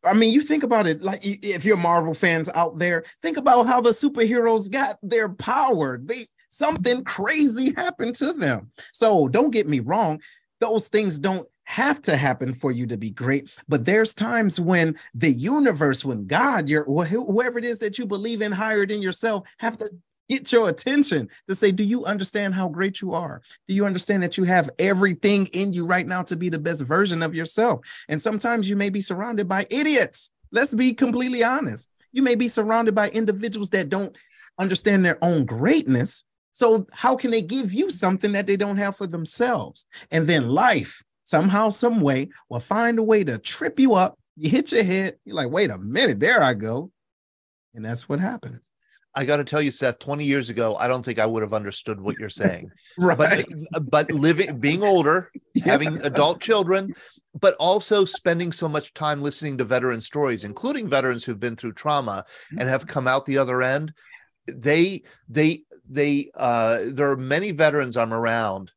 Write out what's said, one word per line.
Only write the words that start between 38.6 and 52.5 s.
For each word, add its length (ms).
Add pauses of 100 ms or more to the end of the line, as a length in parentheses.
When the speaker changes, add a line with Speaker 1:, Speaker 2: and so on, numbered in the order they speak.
Speaker 1:
have 200
for 100
themselves? 800 (240)
And 180
then 200
life, 540 (200)
somehow, 480
some 300
way, 280 (200)
will 120
find 380
a 60
way 200
to 140
trip 420
you 140
up. 220 (200)
You 140
hit 220
your 120
head. 400
You're 120
like, 140
"Wait 200
a 80
minute, 420
there 200
I 140
go." 380 (840)
And 100
that's 240
what 120
happens. 500 (420)
Speaker 2:
I 120
gotta 200
tell 180
you, 100
Seth, 260
twenty 260
years 260
ago, 260
I 100
don't 180
think 140
I 80
would 160
have 120
understood 460
what 180
you're 100
saying. 420 (140)